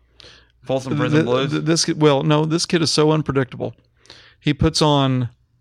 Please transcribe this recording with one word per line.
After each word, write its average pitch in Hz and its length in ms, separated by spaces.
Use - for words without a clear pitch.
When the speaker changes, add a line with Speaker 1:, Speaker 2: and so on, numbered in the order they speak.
Speaker 1:
Folsom 131 320
Prison 147 240
Speaker 2:
The, 160 40
Speaker 1:
Blues? 131 280
Speaker 2:
the, 156 100
this 160 240
kid, 160 140
well, 147 220
no, 156 240
this 156 220
kid 165 160
is 135 80
so 151 180
unpredictable. 131 640
He 147 140
puts 156 300
on 135 460